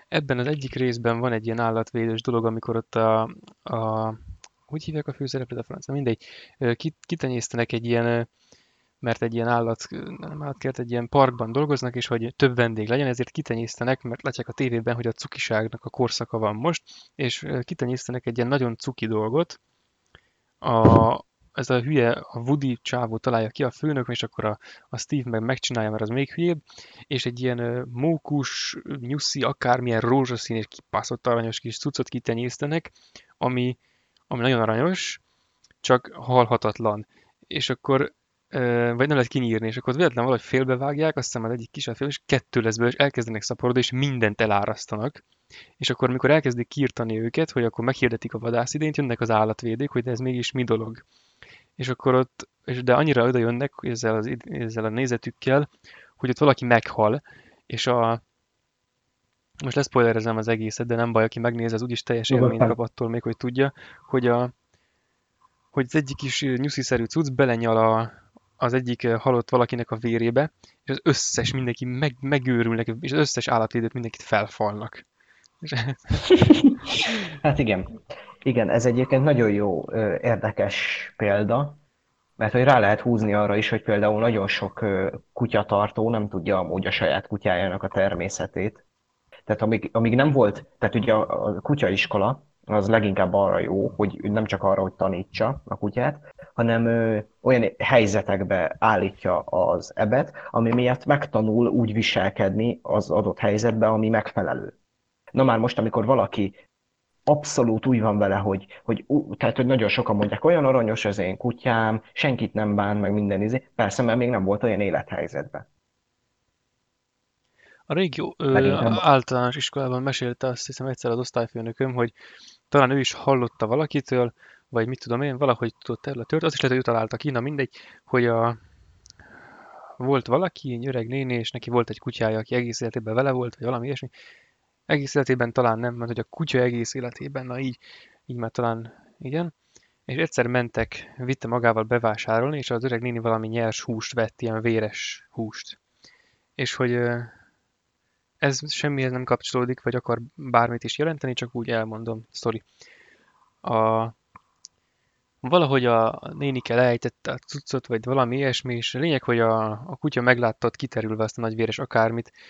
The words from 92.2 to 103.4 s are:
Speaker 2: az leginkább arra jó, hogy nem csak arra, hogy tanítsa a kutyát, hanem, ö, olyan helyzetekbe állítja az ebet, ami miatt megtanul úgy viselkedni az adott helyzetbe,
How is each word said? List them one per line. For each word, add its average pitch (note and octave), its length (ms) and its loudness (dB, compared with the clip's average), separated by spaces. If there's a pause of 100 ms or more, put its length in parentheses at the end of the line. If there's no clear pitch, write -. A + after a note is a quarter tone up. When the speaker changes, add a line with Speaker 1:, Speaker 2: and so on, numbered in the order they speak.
Speaker 2:
az G#2 240 0
leginkább G2 460 2
arra G2 240 4
jó, F#2+ 300 0
hogy G2 340 -4
nem G#2+ 220 0
csak G2+ 180 -4
arra, F#2+ 200 2
hogy F#2 100 -2
tanítsa G2 720 -2
a - 120 -8
kutyát, B2 580 -4 (200)
hanem, A#2 320 2
ö, A2+ 320 2 (220)
olyan B2+ 240 4 (140)
helyzetekbe G2 1000 2
állítja F#2+ 600 0
az - 540 -2
ebet, A2 380 0 (180)
ami A#2 240 2
miatt B2 300 0
megtanul A#2 640 2
úgy A2 260 2
viselkedni G#2 880 0
az - 280 0
adott G2 280 0
helyzetbe, A2 500 2